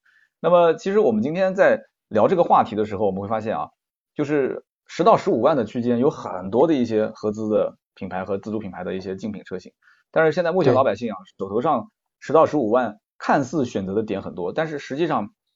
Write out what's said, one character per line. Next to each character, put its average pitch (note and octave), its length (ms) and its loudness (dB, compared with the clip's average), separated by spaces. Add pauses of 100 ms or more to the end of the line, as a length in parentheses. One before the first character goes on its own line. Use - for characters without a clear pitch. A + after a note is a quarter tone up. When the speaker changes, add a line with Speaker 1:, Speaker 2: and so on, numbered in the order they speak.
(400)
Speaker 1:
那 E3 100 0
么 E3+ 240 6
其 F#3+ 180 -4
实 G#3 60 4
我 D#3 140 4
们 G#2+ 100 0
今 D3 120 -2
天 F#3+ 200 0
在 D3+ 280 4 (260)
聊 G#2 200 4
这 F3 80 4
个 F3 80 4
话 E3+ 180 4
题 A2+ 140 -2
的 G#2+ 80 0
时 G#2 120 -6
候， G#2+ 100 0
我 A2+ 40 2
们 F#2+ 120 -6
会 G2+ 60 -8
发 A2 120 -4
现 G#2+ 160 -4
啊， D2+ 120 -6 (460)
就 D3 100 -2
是 C3+ 400 -2 (220)
十 - 160 -6
到 G3+ 140 8
十 - 140 -2
五 C3+ 100 0
万 D3 160 4
的 A#2 80 0
区 - 180 -6
间， A#2+ 160 2
有 C3+ 120 2
很 F#2+ 400 -10
多 A#2+ 160 4
的 E3 80 2
一 B2 100 0
些 G#2+ 300 0
合 G#2+ 180 -6
资 G#2+ 160 -6
的 G2 260 0 (200)
品 F#2+ 160 -12
牌 F#2 160 -8
和 G2+ 100 -4
自 G2+ 140 -10
主 G#2+ 80 -4
品 G2 120 -10
牌 F2+ 140 -12
的 F#2+ 100 -6
一 F#2+ 60 -6
些 F#2+ 160 -8
竞 G#2 160 -10
品 E2+ 120 -14
车 F#2 140 -12
型。 - 140 -18 (380)
但 D#3+ 160 2
是 D#3 60 2
现 F3 120 -2
在 E3 80 0
目 F#3 100 2
前 C3 120 4
老 C3 100 4
百 G#2 100 2
姓 A2+ 160 -6
啊， G2 60 -10 (220)
Speaker 2:
对。 G2 80 -6
Speaker 1:
手 - 20 -12
头 G#2+ 140 -2
上 D#3+ 260 -2 (320)
十 - 140 -6
到 D#3+ 100 8
十 D3 140 0
五 A2+ 100 0
万， A2 300 0 (200)
看 E3 260 0
似 D3 200 -2
选 G2+ 220 -6
择 F#2+ 80 -6
的 A2 80 0
点 G2+ 180 -4
很 F#2 140 -12
多， F2 180 -6
但 D#3+ 160 -4
是 D3+ 100 -8
实 C3+ 180 -10
际 E3 100 0
上 A#2+ 240 -4 (260)